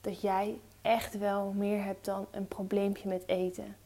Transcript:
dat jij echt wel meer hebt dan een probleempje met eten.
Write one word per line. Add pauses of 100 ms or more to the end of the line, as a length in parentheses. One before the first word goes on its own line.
dat
jij (220)
echt
wel
meer
hebt
dan
een
probleempje
met
eten.